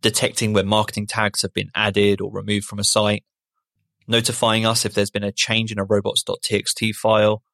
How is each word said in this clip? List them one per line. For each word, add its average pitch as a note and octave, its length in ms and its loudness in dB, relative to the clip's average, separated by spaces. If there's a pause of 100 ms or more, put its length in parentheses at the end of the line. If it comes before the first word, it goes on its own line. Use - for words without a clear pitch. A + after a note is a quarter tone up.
detecting G#2+ 520 0
when G2 140 4
marketing G#2 400 0
tags G#2 360 -2
have F#2+ 100 -4
been - 220 -6
added G2+ 460 2
or G2 100 -6
removed G2+ 360 -4
from G2+ 120 -12
a G2+ 60 -4
site, G#2 400 2 (840)
notifying A2+ 580 2
us A2+ 200 2
if G2+ 100 -4
there's G2+ 160 2
been G#2 140 -6
a G2+ 80 -4
change A2 400 -2
in G#2 60 -6
a G2 60 -2
robots G2+ 380 0
dot - 200 -6
T - 120 -4
X G2 200 -2
T A2 180 -2
file, G#2+ 500 2 (120)